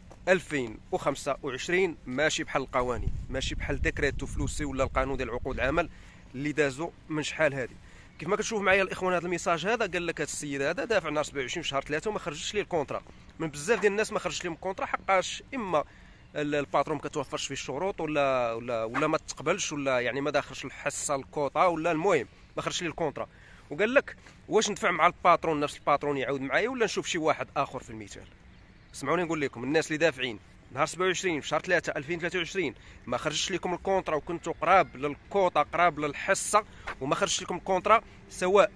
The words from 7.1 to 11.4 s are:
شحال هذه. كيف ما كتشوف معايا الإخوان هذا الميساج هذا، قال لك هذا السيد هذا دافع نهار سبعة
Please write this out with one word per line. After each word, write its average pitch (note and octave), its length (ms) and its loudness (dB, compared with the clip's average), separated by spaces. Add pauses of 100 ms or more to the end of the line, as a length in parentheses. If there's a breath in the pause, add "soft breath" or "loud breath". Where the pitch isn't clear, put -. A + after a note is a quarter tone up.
شحال D3 300 2
هذه. B2+ 200 -6 (460 soft breath)
كيف D#3+ 100 -8
ما G#3 60 2
كتشوف G#3 260 -2
معايا G3 220 6
الإخوان F#3 300 0
هذا E3+ 120 0
الميساج F3 420 0
هذا، A3+ 180 2
قال F3 220 -2
لك D#3+ 140 -4
هذا C#3+ 80 -4
السيد C#3 320 -4
هذا F#3 240 0
دافع F#3 240 2
نهار D3+ 140 0
سبعة C#3 180 -4